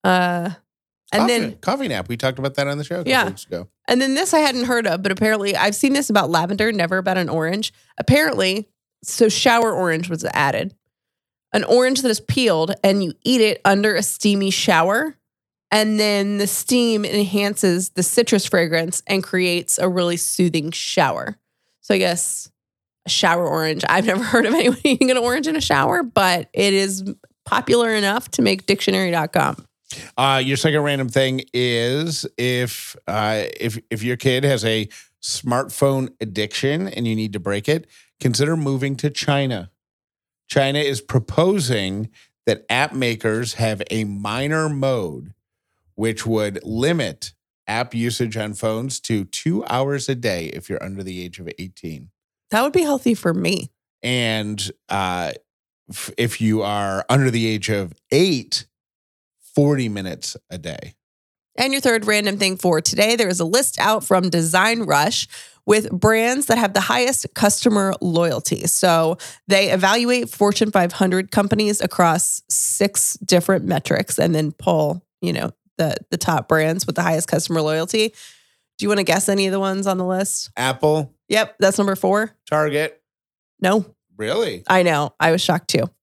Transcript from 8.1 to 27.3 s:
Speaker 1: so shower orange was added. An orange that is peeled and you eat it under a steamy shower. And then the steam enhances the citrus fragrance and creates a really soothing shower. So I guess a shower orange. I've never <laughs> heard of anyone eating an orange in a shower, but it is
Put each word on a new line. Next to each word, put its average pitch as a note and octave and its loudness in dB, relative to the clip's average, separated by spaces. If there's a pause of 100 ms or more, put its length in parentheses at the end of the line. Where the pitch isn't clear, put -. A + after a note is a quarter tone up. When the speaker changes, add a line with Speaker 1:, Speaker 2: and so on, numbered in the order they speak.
Speaker 1:
so - 4
shower A#3 4
orange F3 0
was D#3+ -6
added. - 0 (760)
An G#3+ 2
orange B3+ 4
that B3+ 2
is G#3+ 0
peeled F#3 0
and G3 4
you D#3 -4 (100)
eat B3 4
it G#3+ 2
under G3+ 4
a G3 0
steamy G3+ 0
shower. G3 2 (560)
And G#3+ 2
then G3+ 0
the G3+ 0
steam A#3 0
enhances G3+ 0
the F#3 -2
citrus A3+ 2
fragrance E3 0
and G3 0
creates F3 0
a F3+ 0
really F3 0
soothing E3 0
shower. C#3 -2 (440)
So - 0
I - 2
guess - -2 (540)
a F3 -10
shower E3+ 2
orange. D#3 -2
I've G3 2
never C4 2
<laughs> - -
heard A3+ 2
of A#3+ 2
anyone C4 2
eating C4 0
an B3+ 4
orange B3 0
in D#4 -2
a D4+ -2
shower, C#3+ 0
but F#3 0
it G3 2
is G3 -2 (420)